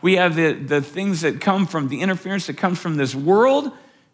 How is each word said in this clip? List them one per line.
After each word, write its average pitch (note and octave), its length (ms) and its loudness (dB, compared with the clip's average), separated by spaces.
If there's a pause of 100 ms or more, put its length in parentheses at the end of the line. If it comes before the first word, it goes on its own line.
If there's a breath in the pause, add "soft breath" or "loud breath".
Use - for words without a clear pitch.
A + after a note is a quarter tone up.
We F#3 140 4
have F3 200 2
the, D#3+ 200 2
the C#3+ 260 -2
things F3+ 400 -4
that D#3 180 0
come G3 280 2
from, D3+ 220 -4
the B2+ 120 -4
interference F#3 460 -4
that C#3 100 -8
comes F3+ 220 -2
from D#3+ 180 -4
this C3+ 180 -2
world, A3+ 560 2 (440 loud breath)